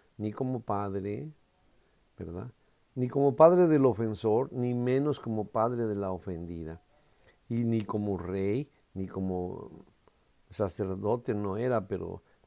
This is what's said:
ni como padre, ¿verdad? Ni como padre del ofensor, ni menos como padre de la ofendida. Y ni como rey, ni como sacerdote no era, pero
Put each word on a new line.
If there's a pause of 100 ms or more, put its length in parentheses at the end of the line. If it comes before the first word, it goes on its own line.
(180)
ni
como
padre, (840)
¿verdad? (440)
Ni
como
padre
del
ofensor,
ni
menos
como
padre
de
la
ofendida. (680)
Y
ni
como
rey, (240)
ni
como (640)
sacerdote
no
era,
pero (240)